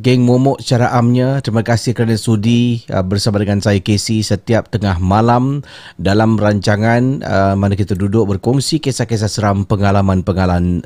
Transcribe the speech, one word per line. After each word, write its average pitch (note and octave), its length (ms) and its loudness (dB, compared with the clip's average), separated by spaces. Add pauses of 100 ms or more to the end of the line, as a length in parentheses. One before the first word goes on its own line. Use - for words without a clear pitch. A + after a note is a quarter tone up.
geng B2+ 240 2
Momok B2+ 320 2
secara A#2+ 320 0
amnya, B2+ 480 2
terima A2+ 240 -2
kasih A#2 320 -2
kerana A2+ 240 0
sudi, A#2 720 0
uh, G2+ 80 -2
bersama G2 400 -2
dengan G2+ 240 0
saya, G2+ 160 2
Casey, G#2+ 400 -2
setiap G#2+ 480 -2
tengah G2 320 -2
malam A#2+ 640 0 (320)
dalam G#2+ 400 0
rancangan, G#2+ 880 0
uh, G2 320 0
mana G2 240 0
kita G2+ 160 -2
duduk G2 400 0
berkongsi C3+ 480 -2
kisah-kisah A2+ 480 -2
seram, G2+ 320 0
pengalaman-pengalaman, F#2+ 1200 0